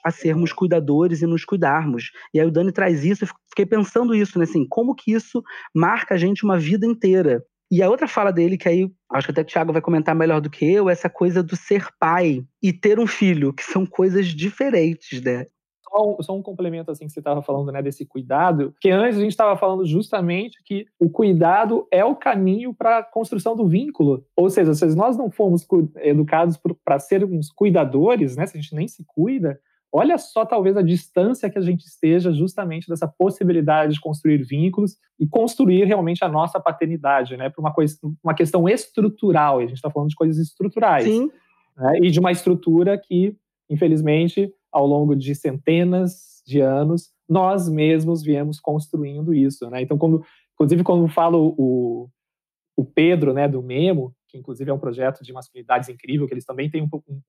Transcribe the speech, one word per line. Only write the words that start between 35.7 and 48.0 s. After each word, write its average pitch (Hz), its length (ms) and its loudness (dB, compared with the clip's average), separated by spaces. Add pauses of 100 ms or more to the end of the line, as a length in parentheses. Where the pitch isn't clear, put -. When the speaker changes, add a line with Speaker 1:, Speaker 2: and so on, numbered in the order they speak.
Speaker 2:
realmente 180 400 0
a 185 60 0
nossa 156 320 -2
paternidade, 143 760 -2
né, 131 140 -6
pra 143 100 -14
uma 156 140 -4
coisa, 151 240 -2 (260)
uma 160 100 -2
questão 170 360 2
estrutural, 202 920 0
e 117 40 -2
a - 20 -2
gente 127 140 -12
tá 147 100 -6
falando 147 160 -2
de 151 80 -4
coisas 160 220 0
estruturais, 175 640 0
Speaker 1:
Sim. 226 260 0 (460)
Speaker 2:
né, 139 260 2
e 180 80 4
de 156 120 2
uma 180 100 2
estrutura 180 640 2
que, 196 380 -2 (340)
infelizmente, 160 800 0 (220)
ao 143 160 2
longo 143 300 2
de 139 180 -4
centenas 175 1080 -2
de 131 160 0
anos, 147 480 0 (180)
nós 185 420 0
mesmos 156 540 0